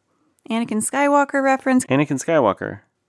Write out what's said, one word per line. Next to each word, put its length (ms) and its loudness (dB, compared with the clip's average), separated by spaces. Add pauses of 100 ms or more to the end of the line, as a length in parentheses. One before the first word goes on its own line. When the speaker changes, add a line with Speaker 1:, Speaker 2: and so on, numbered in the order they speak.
(500)
Speaker 1:
Anakin 380 -2
Skywalker 560 0
reference. 420 0
Speaker 2:
Anakin 380 0
Skywalker. 580 0 (280)